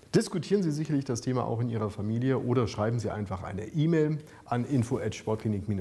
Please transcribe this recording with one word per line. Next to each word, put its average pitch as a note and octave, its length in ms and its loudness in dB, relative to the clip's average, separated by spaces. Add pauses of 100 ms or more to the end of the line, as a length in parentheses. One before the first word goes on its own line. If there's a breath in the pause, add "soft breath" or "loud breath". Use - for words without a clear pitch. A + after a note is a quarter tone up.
(140)
Diskutieren G3 480 2
Sie E3 80 2
sicherlich D3 340 0
das A#2 180 -2
Thema B2+ 220 0
auch A2+ 160 0
in B2 80 0
Ihrer A2 220 0
Familie A2+ 480 0
oder A#2+ 300 2
schreiben A2+ 320 0
Sie - 100 -2
einfach G2 320 -4
eine C3 240 -6
E-Mail D#3 520 2 (260 loud breath)
an B2 200 0
info A#2+ 340 2
at - 180 -4
sportklinik G#2+ 480 -2 (160)